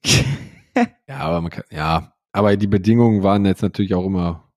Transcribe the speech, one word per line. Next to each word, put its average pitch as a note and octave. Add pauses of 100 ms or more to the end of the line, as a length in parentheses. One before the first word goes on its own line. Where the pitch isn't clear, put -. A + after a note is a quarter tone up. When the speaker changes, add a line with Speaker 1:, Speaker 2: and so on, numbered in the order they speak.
Speaker 1:
<laughs> -
Speaker 2:
Ja, C3+
aber D3+
man E2+
kann, -
ja, D#2+ (200)
aber G2+
die G2+
Bedingungen G#2+
waren G2+
jetzt F#2+
natürlich G2
auch F#2
immer F2